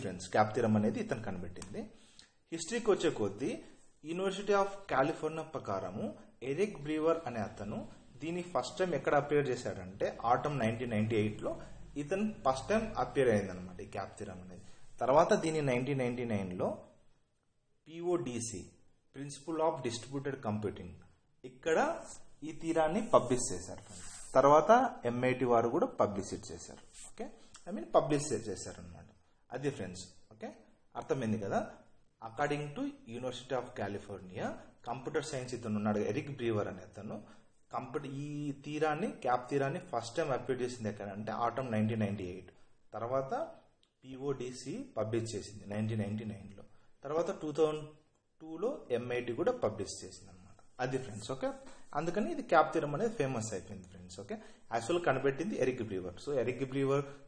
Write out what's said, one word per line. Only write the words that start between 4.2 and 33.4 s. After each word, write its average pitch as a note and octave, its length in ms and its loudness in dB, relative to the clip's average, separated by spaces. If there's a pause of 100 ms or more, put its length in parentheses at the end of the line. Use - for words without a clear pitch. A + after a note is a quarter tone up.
of G3 80 -2 (180)
California D#3 540 2 (100)
ప్రకారము G2+ 500 -4 (460)
ఎరిక్ F#3+ 260 0 (100)
బ్రీవర్ D#3 420 2
అనే A#2+ 120 -4 (120)
అతను A2 260 -6 (440)
దీన్ని E3+ 300 -4
first - 280 0
time F#3 180 2
ఎక్కడ D#3 240 2
appear C#3+ 280 4
చేశాడంటే, G2 560 -4 (240)
autumn C#3+ 320 4
నైన్టీన్ A#2 340 0
నైన్టీ A2 260 2
ఎయిట్లో G#2+ 300 -2 (500)
ఇతను F#3+ 240 0 (180)
first - 260 2
time A3 160 4 (180)
appear B2+ 300 4
అయిందనమాట F#2 520 0
ఈ - 100 -12
క్యాప్ G2 240 -6
థియరం F#2+ 240 -8
అనేది. F2+ 200 -14 (380)
తర్వాత D3+ 300 8 (120)
దీన్ని D#3 260 2
నైన్టీన్ C3 340 2
నైన్టీ B2 300 0
నైన్లో G2 360 0 (1160)
పిఓడిసి, C#3+ 720 -2 (540)
Principle D3 520 -6
of D#3+ 60 4 (140)
Distributed C3+ 500 -4 (100)
Computing, F#2+ 440 -2 (520)
ఇక్కడ - 340 -2 (720)
ఈ D#3 40 -8 (100)
తీరాన్ని D#3+ 380 4 (140)
publish A#2+ 380 6
చేశారు - 340 -8
ఫ్రెండ్స్. - 200 -14 (300)
తర్వాత D3 340 10 (400)
ఎంఐటి B2+ 420 2
వారు A#2 220 8
కూడా A#3+ 140 2 (120)
publish G2 320 0 (180)
చేశారు. - 320 -14 (260)
Okay, G#3+ 180 -10 (400)
I F3+ 80 -6
mean, E4 120 -8 (100)
publish D3 320 4 (220)
చేశారు F2+ 320 -8
అనమాట. E2+ 260 -16 (400)
అది C3+ 300 -2
friends, F2+ 260 -8 (300)
okay, B3 160 -10 (500)
అర్థమైంది A2+ 440 0
కదా. E3 160 2 (680)
According C#3+ 360 -2 (120)
to C4+ 80 -4 (340)
University B2+ 440 -6